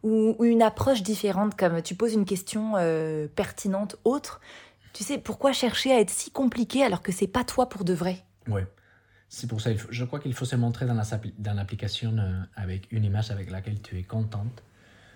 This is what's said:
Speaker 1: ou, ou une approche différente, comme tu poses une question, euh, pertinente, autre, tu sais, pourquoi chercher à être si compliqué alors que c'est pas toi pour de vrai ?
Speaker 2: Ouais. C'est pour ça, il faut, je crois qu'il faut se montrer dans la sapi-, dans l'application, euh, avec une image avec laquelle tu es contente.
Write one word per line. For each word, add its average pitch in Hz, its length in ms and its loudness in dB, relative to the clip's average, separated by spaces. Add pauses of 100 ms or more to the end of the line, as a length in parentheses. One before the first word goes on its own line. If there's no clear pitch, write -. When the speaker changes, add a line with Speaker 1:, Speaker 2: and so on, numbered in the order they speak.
Speaker 1:
ou, 220 380 4
ou 233 40 6
une 233 200 8
approche 220 400 4
différente, 202 520 0
comme 170 280 2
tu - 100 -6
poses 220 220 0
une 202 100 4
question, 214 520 -4
euh, 156 500 0
pertinente, 196 800 -2
autre, 277 360 0 (520)
tu - 100 -10
sais, 277 160 -4
pourquoi 262 340 0
chercher 254 380 2
à 247 80 8
être 208 100 6
si - 220 -6
compliqué 254 520 2
alors 180 200 2
que 196 80 -4
c'est 190 160 0
pas 247 160 0
toi 247 260 0
pour 196 160 -8
de 180 80 2
vrai ? 180 300 -2 (240)
Speaker 2:
Ouais. 98 180 0 (640)
C'est - 180 -10
pour 110 140 -4
ça, 120 80 0
il 110 80 0
faut, - 140 -8
je 120 120 -4
crois 143 160 -6
qu'il 131 140 -4
faut 127 120 -4
se 123 100 -4
montrer 120 320 0
dans 120 80 0
la 110 80 0
sapi-, 107 340 -6
dans 104 160 -4
l'application, 104 640 -4
euh, 92 240 -2 (140)
avec 95 360 -6
une 110 120 0
image 104 260 0
avec 95 220 -6
laquelle 98 320 -6
tu 90 160 -8
es 92 40 -6
contente. 110 600 -4 (520)